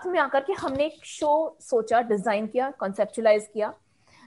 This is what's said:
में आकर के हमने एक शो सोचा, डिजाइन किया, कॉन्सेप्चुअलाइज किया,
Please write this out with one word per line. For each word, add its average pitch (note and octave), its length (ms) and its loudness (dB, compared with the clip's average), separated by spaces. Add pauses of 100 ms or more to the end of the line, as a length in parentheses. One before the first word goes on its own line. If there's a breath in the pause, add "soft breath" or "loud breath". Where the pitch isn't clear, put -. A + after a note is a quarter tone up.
में F4 140 2
आकर C#4 200 2
के F4+ 120 -4
हमने D4 320 -2
एक D#4 200 -6
शो D#4 560 0
सोचा, A3+ 400 2
डिजाइन G#3+ 460 0
किया, B3 240 -2
कॉन्सेप्चुअलाइज G#3+ 840 0
किया, G#3+ 200 -4 (520 soft breath)